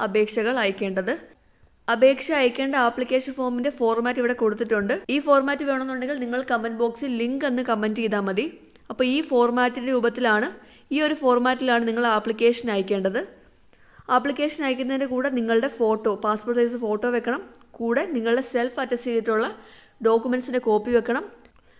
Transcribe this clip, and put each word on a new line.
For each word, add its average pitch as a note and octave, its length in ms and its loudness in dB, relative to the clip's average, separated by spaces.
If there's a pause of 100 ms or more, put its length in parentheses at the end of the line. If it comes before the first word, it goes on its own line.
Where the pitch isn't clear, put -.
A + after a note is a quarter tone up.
അപേക്ഷകൾ G#3+ 460 0 (100)
അയക്കേണ്ടത്. G3 500 -2 (800)
അപേക്ഷ C4 320 4 (140)
അയക്കേണ്ട C4+ 340 0 (140)
ആപ്ലിക്കേഷൻ B3+ 520 -2
ഫോമിൻ്റെ B3+ 380 -2
ഫോർമാറ്റ് A#3 460 0
ഇവിടെ A#3+ 180 0
കൊടുത്തിട്ടുണ്ട്. G#3+ 520 0 (200)
ഈ C#4+ 40 2 (100)
ഫോർമാറ്റ് C#4+ 420 4
വേണമെന്നുണ്ടെങ്കിൽ C4 560 -4
നിങ്ങൾ A#3+ 160 -4 (100)
കമന്റ് A3+ 300 -2
ബോക്സിൽ A#3+ 400 -2
ലിങ്ക് C4+ 300 -2
എന്ന് B3 200 -2
കമന്റ് G#3+ 300 -2
ചെയ്താൽ G#3 280 0
മതി. A3 180 -2 (420)
അപ്പോൾ - 140 0 (100)
ഈ C#4+ 40 2 (140)
ഫോർമാറ്റിൻ്റെ B3 640 2
രൂപത്തിലാണ്, A#3+ 540 2 (440)
ഈ C#4 120 0
ഒരു D4+ 80 0 (100)
ഫോർമാറ്റിലാണ് B3 640 2
നിങ്ങൾ A3+ 160 0 (120)
ആപ്ലിക്കേഷൻ A3+ 580 2
അയക്കേണ്ടത്. G3 480 0 (920)
ആപ്ലിക്കേഷൻ C#4+ 500 0
അയക്കുന്നതിൻ്റെ C4 460 -2
കൂടെ B3+ 240 0
നിങ്ങളുടെ A3+ 320 2 (100)
ഫോട്ടോ, A3 320 2 (140)
പാസ്പോർട്ട് A3 360 0
സൈസ് A#3+ 220 0
ഫോട്ടോ G#3+ 320 -2
വെക്കണം. A#3+ 260 -2 (380)
കൂടെ A#3 240 0 (100)
നിങ്ങളുടെ A#3 380 0
സെൽഫ് B3 320 -2
അറ്റസ്റ്റ് B3 280 -4
ചെയ്തിട്ടുള്ള A3+ 360 0 (600)
ഡോക്യുമെന്റ്സിൻ്റെ A#3+ 600 2
കോപ്പി G#3+ 300 2
വെക്കണം. A#3 280 0 (560)